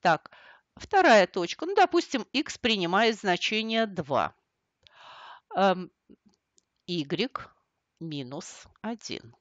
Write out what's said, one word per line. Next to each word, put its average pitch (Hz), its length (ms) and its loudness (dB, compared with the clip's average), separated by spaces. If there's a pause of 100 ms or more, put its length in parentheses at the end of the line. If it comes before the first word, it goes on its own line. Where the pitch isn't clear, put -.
Так, 165 300 0 (440)
вторая 262 520 6
точка. - 380 -6
Ну, 392 100 -4
допустим, 349 580 2
x - 240 -4
принимает 214 640 0
значение 220 680 -2
два. 139 480 -2 (1200)
Эм, 185 360 0 (960)
y 170 420 -4 (720)
минус 143 680 -12 (160)
один. 214 600 -12